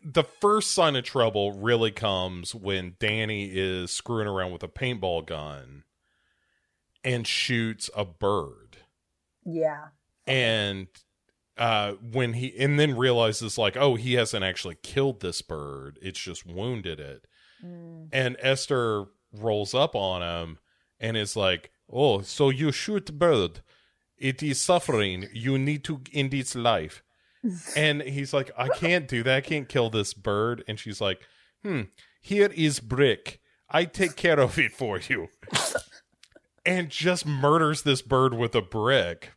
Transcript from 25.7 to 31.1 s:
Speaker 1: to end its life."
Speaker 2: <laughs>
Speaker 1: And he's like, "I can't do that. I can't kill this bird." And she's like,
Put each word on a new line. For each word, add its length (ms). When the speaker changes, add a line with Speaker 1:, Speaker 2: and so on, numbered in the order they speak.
Speaker 1:
to 180
end 220
its 200
life." 480
Speaker 2:
<laughs> 340
Speaker 1:
And 260
he's 300
like, 240
"I 140
can't 360
do 160
that. 140
I 60
can't 260
kill 220
this 240
bird." 520
And 140
she's 200
like, 200